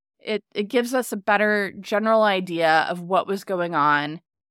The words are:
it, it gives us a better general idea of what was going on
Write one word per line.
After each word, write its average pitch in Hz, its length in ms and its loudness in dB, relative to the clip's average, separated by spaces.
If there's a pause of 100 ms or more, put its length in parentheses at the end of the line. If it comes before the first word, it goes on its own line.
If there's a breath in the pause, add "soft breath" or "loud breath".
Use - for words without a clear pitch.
(220)
it, - 220 -6 (100)
it 208 100 -2
gives 240 280 -2
us 262 200 -2
a 226 40 -6
better 208 640 0
general 220 440 2
idea 170 680 2
of 175 100 -6
what 175 260 0
was 190 160 -6
going 175 320 -4
on 147 460 0 (300)